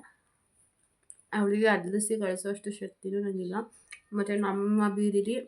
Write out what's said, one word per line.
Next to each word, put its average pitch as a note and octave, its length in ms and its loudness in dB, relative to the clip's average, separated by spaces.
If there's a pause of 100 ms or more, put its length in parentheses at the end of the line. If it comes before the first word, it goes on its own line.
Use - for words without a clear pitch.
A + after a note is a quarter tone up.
(1300)
ಅವಳಿಗೆ G#3 340 2
ಅದ್ಲಿಸಿ G#3 540 2
ಕಳಿಸೋಷ್ಟು G3 500 -4
ಶಕ್ತಿನೂ G3 500 -6
ನನಗಿಲ್ಲ. F#3+ 340 -4 (580)
ಮತ್ತು G#3 220 0
ನಮ್ಮ G3+ 600 2
ಬೀದಿಲಿ G3+ 420 2 (120)